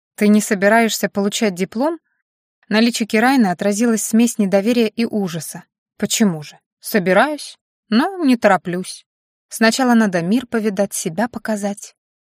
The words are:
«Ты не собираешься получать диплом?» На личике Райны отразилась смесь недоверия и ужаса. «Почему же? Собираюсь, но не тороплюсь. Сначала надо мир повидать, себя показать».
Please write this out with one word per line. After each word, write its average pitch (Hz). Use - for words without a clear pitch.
«Ты 208
не 208
собираешься 208
получать 202
диплом?» 240
На 214
личике 233
Райны 247
отразилась 208
смесь 233
недоверия 208
и 233
ужаса. 175
«Почему 190
же? -
Собираюсь, 214
но 349
не 254
тороплюсь. 185
Сначала 240
надо 202
мир 220
повидать, 208
себя 190
показать». 202